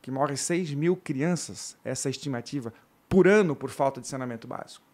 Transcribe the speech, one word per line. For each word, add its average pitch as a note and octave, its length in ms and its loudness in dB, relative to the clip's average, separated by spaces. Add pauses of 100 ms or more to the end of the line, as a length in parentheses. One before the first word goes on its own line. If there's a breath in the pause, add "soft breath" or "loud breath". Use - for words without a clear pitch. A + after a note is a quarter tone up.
que B2+ 100 -12
morre C#3 240 0
seis E3+ 380 -2
mil E3 240 0
crianças, D3+ 840 -4
essa C3 260 -4
estimativa, B2+ 640 -8 (340 soft breath)
por F3+ 180 8
ano F#3+ 300 6
por C3+ 140 -8
falta C3+ 320 -2
de - 60 -14
saneamento B2 420 -8
básico. - 340 -12 (100)